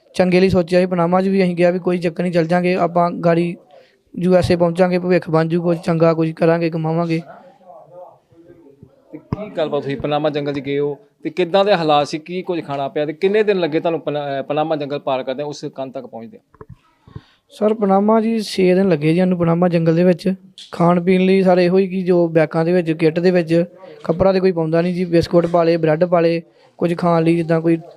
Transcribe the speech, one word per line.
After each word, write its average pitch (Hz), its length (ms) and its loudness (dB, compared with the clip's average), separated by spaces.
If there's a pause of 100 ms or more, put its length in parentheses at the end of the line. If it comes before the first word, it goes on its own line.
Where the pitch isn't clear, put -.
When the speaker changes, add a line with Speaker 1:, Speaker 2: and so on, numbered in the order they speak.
(140)
Speaker 1:
ਚੰਗੇ 180 260 2
ਲਈ 190 100 4
ਸੋਚਿਆ 180 300 2
ਸੀ। 185 60 4
ਪਨਾਮਾ 180 360 0
'ਚ 190 60 -2
ਵੀ 190 160 2
ਅਸੀਂ 180 120 0
ਕਿਹਾ 175 160 4
ਵੀ 180 80 -4
ਕੋਈ 180 180 -2
ਚੱਕਰ 175 260 -4
ਨਹੀਂ, 180 100 -2
ਚੱਲ 170 120 2
ਜਾਂਗੇ 180 300 0
ਆਪਾਂ, 175 360 0
ਗਾੜੀ 170 440 0 (640)
ਯੂ 185 160 2
ਐਸ 175 160 2
ਏ 180 40 4
ਪਹੁੰਚਾਂਗੇ, 175 440 0
ਭਵਿੱਖ 180 300 0
ਬਣ 160 180 2
ਜੂ, 170 140 -2
ਕੁਝ 170 160 0
ਚੰਗਾ 165 360 2
ਕੁਝ 160 180 0
ਕਰਾਂਗੇ, 165 380 0
ਕਮਾਵਾਂਗੇ। 165 520 -2 (1900)
Speaker 2:
ਤੇ 156 60 -14
ਕੀ 202 400 -10
ਗੱਲਬਾਤ 147 280 -2
ਹੋਈ? 139 100 -4
ਪਨਾਮਾ 147 340 -2
ਜੰਗਲ 143 240 -4
'ਚ 143 60 -6
ਗਏ 139 200 -4
ਹੋ 143 180 -4 (260)
ਤੇ 156 60 -8
ਕਿੱਦਾਂ 185 360 0
ਦੇ 202 80 2
ਹਾਲਾਤ 151 340 2
ਸੀ, 156 120 -8
ਕੀ 180 220 -8
ਕੁਝ 175 220 -6
ਖਾਣਾ 139 240 -6
ਪਿਆ 151 180 -4
ਤੇ 156 80 -6
ਕਿੰਨੇ 202 300 0
ਦਿਨ 202 160 0
ਲੱਗੇ 160 200 0
ਤੁਹਾਨੂੰ 165 200 -2
ਪਨਾ-, 143 400 -6
ਅਹ, 131 40 -6
ਪਨਾਮਾ 151 320 -2
ਜੰਗਲ 143 240 -6
ਪਾਰ 131 240 -4
ਕਰਦੇ 131 200 -6
ਉਸ 147 220 -10 (100)
ਕੰਧ 131 180 -10
ਤੱਕ 131 120 -12
ਪਹੁੰਚਦੇ? 113 340 -18 (1120)
Speaker 1:
ਸਰ, 214 240 -2
ਪਨਾਮਾ 208 480 2
ਜੀ 226 180 -2
ਛੇ 185 360 0
ਦਿਨ 196 140 2
ਲੱਗੇ 156 240 0
ਜੀ 180 60 2
ਸਾਨੂੰ 185 180 2
ਪਨਾਮਾ 170 300 0
ਜੰਗਲ 165 280 2
ਦੇ 175 80 2
ਵਿੱਚ। 185 300 2 (380)
ਖਾਣ 175 320 2
ਪੀਣ 185 180 2
ਲਈ 190 200 4
ਸਰ 180 160 4
ਇਹੋ 180 200 2
ਹੀ 196 100 2
ਕਿ 185 140 -4
ਜੋ 175 260 2
ਬੈਗਾਂ 160 380 0
ਦੇ 175 80 0
ਵਿੱਚ, 170 180 0
ਕਿੱਟ 160 280 0
ਦੇ 180 120 2
ਵਿੱਚ, 170 340 2 (380)
ਕੱਪੜਾ 185 300 2
ਤੇ 185 60 0
ਕੋਈ 185 120 2
ਪਾਉਂਦਾ 165 300 0
ਨਹੀਂ 180 120 -2
ਜੀ, 180 120 -2
ਬਿਸਕੁਟ 170 400 2
ਪਾ 170 180 2
ਲਏ, 170 140 2
ਬ੍ਰੈਡ 160 260 0
ਪਾ 175 160 2
ਲਏ, 165 220 0 (360)
ਕੁਝ 170 200 -2
ਖਾਣ 170 260 2
ਲਈ 165 120 2
ਜਿੱਦਾਂ 165 260 0
ਕੋਈ 165 160 0 (200)